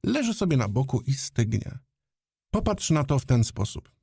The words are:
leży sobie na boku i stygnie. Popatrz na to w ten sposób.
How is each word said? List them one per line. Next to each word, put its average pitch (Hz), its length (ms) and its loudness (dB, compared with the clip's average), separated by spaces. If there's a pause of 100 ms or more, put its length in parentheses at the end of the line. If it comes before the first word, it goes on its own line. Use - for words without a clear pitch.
leży 226 320 0
sobie 170 220 2
na 107 120 2
boku 127 320 0
i 135 140 -2
stygnie. - 640 -2 (720)
Popatrz - 400 0
na 151 140 4
to 139 140 2
w - 80 -4
ten 120 180 4
sposób. - 460 -6 (120)